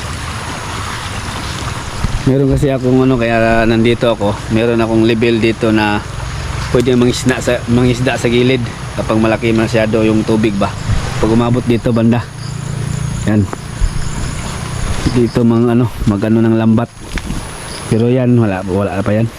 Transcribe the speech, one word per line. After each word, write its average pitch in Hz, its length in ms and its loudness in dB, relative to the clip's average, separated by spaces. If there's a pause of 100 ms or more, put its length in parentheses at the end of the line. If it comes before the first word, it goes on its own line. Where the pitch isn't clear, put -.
(2250)
Meron 135 320 4
kasi 135 160 2
akong 131 320 4
ano, 131 160 4
kaya 113 480 4
nandito 117 480 2
ako. 101 160 0 (160)
Meron 113 320 2
akong 113 240 2
level 117 320 2
dito 110 320 0
na 107 320 2 (720)
pwede 127 240 2
mangisda 123 400 0
sa, 123 320 -2
mangisda 123 480 2
sa 123 80 -4
gilid 123 360 2 (360)
kapag 117 240 0
malaki 113 320 2
masyado 110 480 2
yung 107 240 2
tubig 110 320 0
ba. 98 120 0 (520)
Pag 110 80 2
umabot 120 320 2
dito 120 320 0
banda. 117 280 2 (1080)
Yan. 107 160 2 (1700)
Dito 120 320 2
mang 117 240 4
ano, 120 160 2 (240)
magano 107 320 2
ng 113 160 4
lambat. 113 320 2 (1040)
Pero 117 160 2
yan, 123 280 2
wala, 98 280 0
wala 95 400 -2
pa 104 80 0
yan. 113 260 0